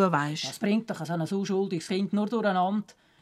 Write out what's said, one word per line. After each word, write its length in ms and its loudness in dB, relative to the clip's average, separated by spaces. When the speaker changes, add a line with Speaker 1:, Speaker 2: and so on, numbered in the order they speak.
Speaker 1:
weisst? 320 -2
Speaker 2:
Das 140 -10
bringt 320 0
doch 140 -6
so 80 -4
ein 80 0
unschuldiges 680 -2
Kind 240 -2
nur 140 2
durcheinander. 680 0